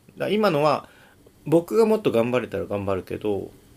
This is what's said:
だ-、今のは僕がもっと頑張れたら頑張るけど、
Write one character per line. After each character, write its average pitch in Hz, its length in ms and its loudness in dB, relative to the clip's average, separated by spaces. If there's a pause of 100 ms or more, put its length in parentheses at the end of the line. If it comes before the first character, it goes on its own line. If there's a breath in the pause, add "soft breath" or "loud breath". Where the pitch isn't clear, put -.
(180)
だ-、 139 120 -4
今 208 200 2
の 151 140 0
は 143 240 0 (580 loud breath)
僕 170 300 0
が 220 100 4
も 214 120 2
っ 214 40 -4
と 127 100 0
頑 113 200 2
張 123 80 2
れ 110 80 -8
た 98 100 -8
ら 95 100 -4
頑 101 180 -4
張 98 100 0
る 90 80 -4
け 92 140 -10
ど、 98 340 -4 (260)